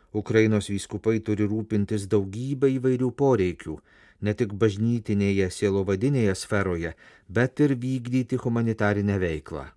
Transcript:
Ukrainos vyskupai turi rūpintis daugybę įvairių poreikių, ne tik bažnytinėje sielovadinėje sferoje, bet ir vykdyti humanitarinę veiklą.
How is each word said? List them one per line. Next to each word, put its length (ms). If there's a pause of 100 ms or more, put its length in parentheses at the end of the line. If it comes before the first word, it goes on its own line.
(160)
Ukrainos 560
vyskupai 480
turi 240
rūpintis 640
daugybę 640
įvairių 400
poreikių, 640 (460)
ne 120
tik 220
bažnytinėje 960
sielovadinėje 880
sferoje, 540 (340)
bet 320
ir 160
vykdyti 640
humanitarinę 800
veiklą. 460 (120)